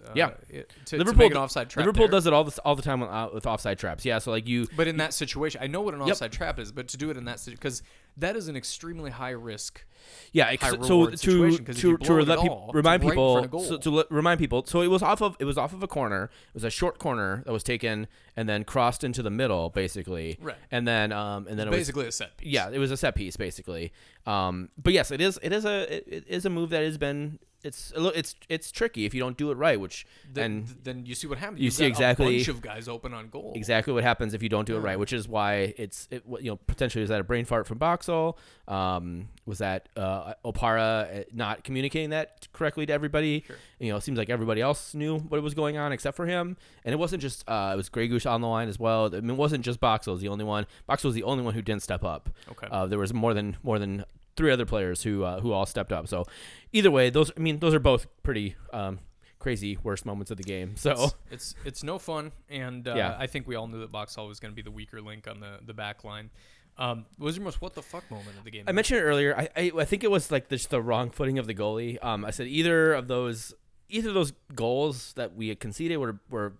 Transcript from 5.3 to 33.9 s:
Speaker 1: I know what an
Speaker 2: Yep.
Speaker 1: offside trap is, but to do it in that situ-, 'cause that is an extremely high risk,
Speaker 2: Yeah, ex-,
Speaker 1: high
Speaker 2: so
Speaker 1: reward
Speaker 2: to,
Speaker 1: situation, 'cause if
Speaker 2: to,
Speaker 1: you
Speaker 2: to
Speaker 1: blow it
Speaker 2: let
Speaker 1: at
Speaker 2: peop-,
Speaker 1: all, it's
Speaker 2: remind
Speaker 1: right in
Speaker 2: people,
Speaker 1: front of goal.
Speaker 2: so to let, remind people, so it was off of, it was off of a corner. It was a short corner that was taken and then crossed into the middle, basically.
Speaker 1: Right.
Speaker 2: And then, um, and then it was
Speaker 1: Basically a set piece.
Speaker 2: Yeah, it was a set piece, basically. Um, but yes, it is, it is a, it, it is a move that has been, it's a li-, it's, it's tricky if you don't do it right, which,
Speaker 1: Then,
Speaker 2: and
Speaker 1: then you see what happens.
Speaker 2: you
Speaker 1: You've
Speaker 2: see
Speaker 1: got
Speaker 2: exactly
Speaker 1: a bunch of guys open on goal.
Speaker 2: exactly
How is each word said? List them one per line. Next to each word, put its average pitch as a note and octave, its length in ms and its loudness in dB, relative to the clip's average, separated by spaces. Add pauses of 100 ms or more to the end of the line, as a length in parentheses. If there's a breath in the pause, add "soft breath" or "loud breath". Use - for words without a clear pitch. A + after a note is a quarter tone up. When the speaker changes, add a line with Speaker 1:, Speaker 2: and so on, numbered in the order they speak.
Speaker 1:
I C3+ 40 -4
know E3 120 -4
what G#3 140 -2
an C#3+ 60 -8
Speaker 2:
Yep. C#3+ 100 0
Speaker 1:
offside B2 220 -2
trap D#3+ 260 -4
is, A#2 120 -8
but B2+ 180 -10
to C3 100 -10
do D3 100 -4
it D3 80 -4
in A#2+ 80 -10
that A#2 160 -8
situ-, A#2 160 -12
'cause C3 260 -6 (360 soft breath)
that F#3 180 -2
is G3 120 -6
an D3 80 -8
extremely D#3+ 540 -10
high B2+ 200 -8
risk, A2+ 560 -10 (460 loud breath)
Speaker 2:
Yeah, C#3 180 6
ex-, B2+ 120 0
Speaker 1:
high B2+ 100 4
Speaker 2:
so A#2+ 40 2
Speaker 1:
reward D#3+ 360 8
Speaker 2:
to, E3+ 40 -6
Speaker 1:
situation, E3 480 6
'cause B2 120 -6
if A#2+ 40 -2
Speaker 2:
to, F3+ 120 6
Speaker 1:
you E3 60 6
Speaker 2:
to - 60 -6
Speaker 1:
blow E3 140 8
it D3+ 100 6
Speaker 2:
let D#3+ 100 6
Speaker 1:
at E3 40 4
Speaker 2:
peop-, F3 100 4
Speaker 1:
all, G2+ 160 -8
it's B2+ 60 -8
Speaker 2:
remind E3 280 6
Speaker 1:
right - 40 6
in - 40 6
Speaker 2:
people, C3 220 6
Speaker 1:
front B2 140 6
of B2+ 40 -8
goal. E3+ 140 -2
Speaker 2:
so E3 140 0
to D#3 120 0
let, D#3 220 4
remind D#3+ 260 4
people, B2+ 280 2
so F3 160 4
it F3+ 60 6
was F#3 140 6
off G#3 200 4
of, G3 180 0
it C#3 60 -2
was C#3 100 0
off D3 160 0
of F#3 100 -8
a G3 60 -6
corner. G#2 360 0 (240 loud breath)
It - 60 -20
was A2 100 -6
a A2+ 60 0
short - 280 -2
corner A2+ 480 -2
that B2 60 -4
was A2 120 -2
taken A2 420 -2 (300 soft breath)
and A2+ 120 -2
then G#2 160 0
crossed B2 380 2
into B2+ 200 -2
the G#2+ 80 -2
middle, G2+ 400 0
basically. F2 720 -4
Speaker 1:
Right. - 140 -10 (140)
Speaker 2:
And A#2+ 160 -2
then, G#2+ 240 2
um, G2+ 380 -4
and G#2+ 100 -6
then G#2+ 100 -2
it - 20 0
was F3 80 4
Speaker 1:
Basically C#3+ 280 -2
a A#2 60 -6
set - 240 -8
piece. - 160 -12
Speaker 2:
Yeah, G2+ 180 2
it C3 80 -4
was C3+ 120 0
a C3+ 80 -2
set D3 160 0
piece, F#2 220 -4
basically. E2+ 560 -8 (340 soft breath)
Um, F#2 420 -2 (120)
but F#3+ 120 4
yes, F3 180 4
it C#3 100 -4
is, F#3 220 2
it E3+ 100 -2
is G#3+ 120 -2
a, G3 320 -2
it, - 120 -8
it - 200 -10
is F3+ 180 -4
a F#3+ 40 0
move E3+ 200 -2
that D#3+ 120 2
has D#3 160 -2
been, D3 400 -4 (240)
it's - 320 -12
a D#3+ 60 -2
li-, F3 140 2
it's, D#3+ 200 -4 (140)
it's D#3+ 240 -6
tricky A3+ 340 -2
if G2+ 80 -4
you B2+ 60 -2
don't B2+ 160 -4
do D3 140 -2
it C3+ 60 0
right, C#3 220 4
which, - 280 -8 (260 loud breath)
Speaker 1:
Then, A2+ 200 -2
Speaker 2:
and G#2+ 140 -4 (160)
Speaker 1:
then B2+ 240 -10
you B2 80 -10
see - 120 -6
what C#3 120 -6
happens. F#3+ 220 -8
Speaker 2:
you C3+ 60 4
Speaker 1:
You've A#2 80 4
Speaker 2:
see D3+ 100 4
Speaker 1:
got C#3 40 8
Speaker 2:
exactly B2 380 4
Speaker 1:
a B2 120 4
bunch B2 100 2
of C#3+ 140 -4
guys A2+ 260 -10
open A#2+ 260 -10
on A2 140 -14
goal. - 260 -12
Speaker 2:
exactly A2 380 2